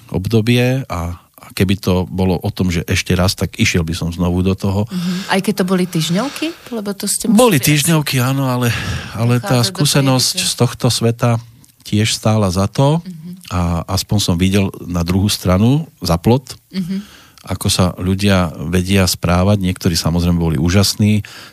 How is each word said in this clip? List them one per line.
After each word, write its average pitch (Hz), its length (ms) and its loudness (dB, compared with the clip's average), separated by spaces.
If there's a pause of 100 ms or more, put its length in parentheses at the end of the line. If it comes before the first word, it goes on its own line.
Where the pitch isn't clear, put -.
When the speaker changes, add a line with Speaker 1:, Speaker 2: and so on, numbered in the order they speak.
Speaker 1:
obdobie 120 800 0
a, 87 140 -6 (180)
a - 320 -20
keby 98 260 0
to 90 300 0
bolo 92 320 0
o 101 100 -4
tom, 92 220 -2
že 85 160 -2
ešte - 260 -2
raz, 90 220 2
tak - 240 -6
išiel 98 240 0
by 80 100 -4
som 85 160 -4
znovu 87 320 0
do 95 140 0
toho. 98 320 -2
Speaker 2:
Mhm. 180 260 -4 (160)
Aj 190 140 0
keď 202 140 -2
to 196 100 0
boli 185 180 0
týždňovky? 180 640 -2 (240)
Lebo 202 240 -8
to - 100 -8
ste - 220 -4
Speaker 1:
Boli 214 320 6
Speaker 2:
museli - 80 0
Speaker 1:
týždňovky, 147 520 2
áno, 135 280 0
ale, 123 240 0 (420)
ale 120 240 0
tá 120 220 0
Speaker 2:
dochádzať - 0 -
do - 0 -
tej 120 160 0
Speaker 1:
skúsenosť 135 640 2
Speaker 2:
edície. 180 80 -4
Speaker 1:
z - 80 -4
tohto - 340 0
sveta 117 420 0 (520)
tiež 107 280 0
stála 110 360 2
za 95 200 0
to 143 360 2
Speaker 2:
Mhm. 175 280 -14 (180)
Speaker 1:
a 90 120 -2 (300)
aspoň 98 300 -2
som 92 160 0
videl 95 320 2 (120)
na 87 220 -4
druhú 95 240 2
stranu, 110 580 2 (140)
za - 160 0
plot, 113 400 0 (140)
Speaker 2:
Mhm. 185 280 -6 (460)
Speaker 1:
ako - 240 -6
sa 92 300 2
ľudia 95 420 2 (260)
vedia 92 380 0
správať. 92 560 2
Niektorí 90 400 0
samozrejme 87 400 0
boli 82 180 0
úžasní, 101 680 2 (260)